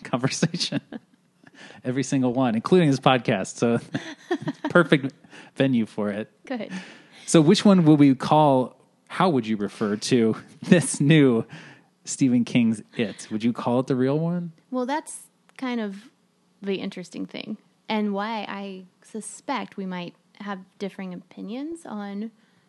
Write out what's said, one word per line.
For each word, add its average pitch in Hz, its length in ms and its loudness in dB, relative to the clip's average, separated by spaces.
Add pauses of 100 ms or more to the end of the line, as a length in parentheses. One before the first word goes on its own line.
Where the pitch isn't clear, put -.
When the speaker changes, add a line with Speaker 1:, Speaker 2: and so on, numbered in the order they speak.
Speaker 1:
conversation. - 760 -4 (1040)
Every 127 200 -4
single 127 300 0
one, 127 200 0
including 156 380 4
this 131 80 0
podcast. 120 580 0
So 117 220 2 (440)
<laughs> - 460 -6
perfect 156 420 2 (440)
venue 127 320 2
for 104 240 -6
it. 107 180 -8 (160)
Speaker 2:
Good. 233 260 -10 (540)
Speaker 1:
So 170 160 6
which 170 240 6
one 190 180 6
will 151 140 8
we 143 160 8
call, 135 640 2 (320)
how 185 220 0
would 123 180 0
you 110 100 -2
refer 101 380 -4
to 113 400 2 (160)
<laughs> - 100 -20
this - 400 4
new 139 460 4 (560)
Stephen 123 420 0
King's 113 380 0 (120)
It? 107 360 -6
Would 107 120 -6
you 120 100 0
call 123 260 -2
it 131 80 -2
the 139 80 0
real 135 240 0
one? 170 320 -6 (180)
Speaker 2:
Well, 254 160 -4
that's 285 360 -8 (360)
kind 247 220 -6
of 208 300 -10 (520)
the 196 140 -4
interesting 185 500 -10
thing, - 300 -12 (320)
and 208 260 -2
why 208 360 -6
I 196 340 -14 (180)
suspect - 760 -12
we 196 80 -8
might 180 280 -10 (280)
have 196 180 -10 (200)
differing 190 340 -12
opinions 247 720 -14
on 202 440 -10 (400)